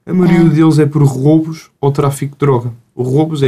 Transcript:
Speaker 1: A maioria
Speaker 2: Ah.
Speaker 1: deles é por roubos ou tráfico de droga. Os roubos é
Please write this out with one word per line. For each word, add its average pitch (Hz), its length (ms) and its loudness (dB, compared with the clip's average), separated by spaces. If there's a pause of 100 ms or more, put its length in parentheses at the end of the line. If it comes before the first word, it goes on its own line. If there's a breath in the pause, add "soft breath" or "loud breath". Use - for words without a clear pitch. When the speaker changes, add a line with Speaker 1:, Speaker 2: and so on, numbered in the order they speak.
Speaker 1:
A - 80 -10
maioria 170 320 2
Speaker 2:
Ah. - 80 4
Speaker 1:
deles 156 240 2
é 151 80 2
por 147 160 0
roubos 151 680 0 (120)
ou 143 100 0
tráfico 143 440 -4
de - 40 -20
droga. 123 340 -2 (220)
Os 123 120 -6
roubos 147 360 -2
é 135 60 2